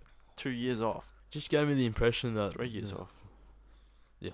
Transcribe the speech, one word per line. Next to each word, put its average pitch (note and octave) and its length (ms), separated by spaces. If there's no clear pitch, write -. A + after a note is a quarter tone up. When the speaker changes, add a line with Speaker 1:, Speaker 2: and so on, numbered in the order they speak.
Speaker 1:
two - 140
years A#2+ 320
off. A2 220
Speaker 2:
Just - 200
gave D3+ 160
me D3 80
the B2+ 120
impression A#2 480
that G2+ 180
Speaker 1:
Three A#2+ 160
years G#2 240
Speaker 2:
yeah. G2 100
Speaker 1:
off. F2+ 100
Speaker 2:
Yeah, F#2 140